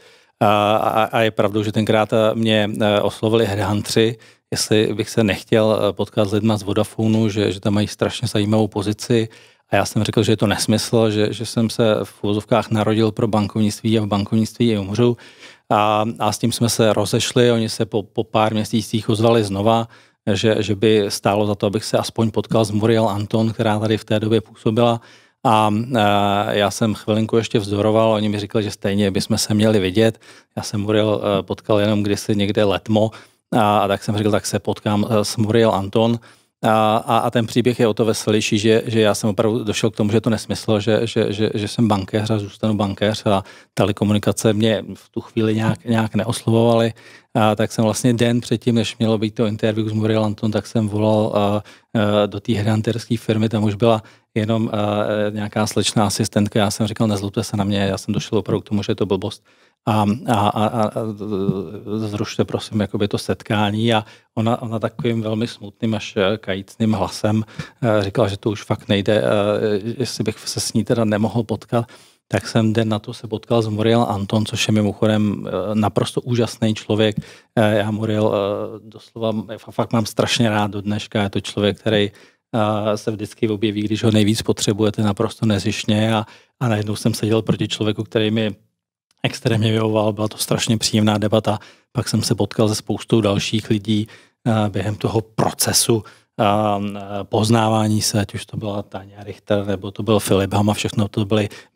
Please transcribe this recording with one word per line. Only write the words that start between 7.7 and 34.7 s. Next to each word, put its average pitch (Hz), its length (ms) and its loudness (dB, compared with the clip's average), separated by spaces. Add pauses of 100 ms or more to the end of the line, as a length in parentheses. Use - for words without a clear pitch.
mají 104 140 0
strašně - 400 -4
zajímavou 107 400 2
pozici. 107 600 -2 (420)
A 107 60 2
já 98 80 4
jsem 104 200 -2
řekl, 110 180 2
že 104 100 2
je 110 40 2
to 117 100 0
nesmysl, 110 640 2
že, 104 220 0
že 113 140 -8
jsem 113 240 0
se 110 340 2
v - 200 -12
uvozovkách 104 460 0
narodil 107 420 2
pro 110 160 -2
bankovnictví 107 720 0
a 107 40 2
v 104 40 -2
bankovnictví 107 640 0
i 107 80 0
umřu. 113 380 0 (540)
A, 107 340 4 (140)
a 107 140 0
s - 60 -8
tím 117 140 0
jsme 117 160 0
se 110 240 2
rozešli, 120 580 2
oni 113 180 0
se 110 180 -4
po, 107 160 -2
po - 220 -6
pár 110 300 0
měsících 107 540 -2
ozvali 117 360 4
znova, 107 440 0 (440)
že, 107 260 2
že 107 160 -2
by 107 340 4
stálo 104 380 0
za 104 80 -2
to, 110 120 0
abych 101 180 -2
se - 140 -2
aspoň 113 320 -2
potkal 113 340 0
s 101 60 -2
Muriel 110 380 2
Anton, 104 440 -2
která 107 260 0
tady 110 180 0
v - 80 -10
té 107 160 -2
době 107 200 2
působila. 117 600 0 (460)
A, 107 240 4 (260)
eh, 113 40 4 (580)
já 101 120 2
jsem 107 240 -2
chvilinku 110 420 -2
ještě 113 220 0
vzdoroval, 107 540 2
oni 107 160 0
mi 104 120 -2
říkali, 104 240 -2
že 101 60 -6
stejně 101 400 0
bychom 101 280 -2
se - 160 -2
měli 107 260 4
vidět. 107 400 2 (360)
Já 104 60 -6
jsem - 180 -6
Muriel, 107 400 0
eh, 101 220 0
potkal 104 380 -2
jenom 104 220 2
kdysi 101 340 -2
někde 101 280 0
letmo 107 460 2 (420)
a, 104 260 4
a 101 100 2
tak 98 160 -2
jsem 104 120 -4
řekl, 107 140 0
tak 101 160 0
se - 120 -2
potkám, 104 520 -2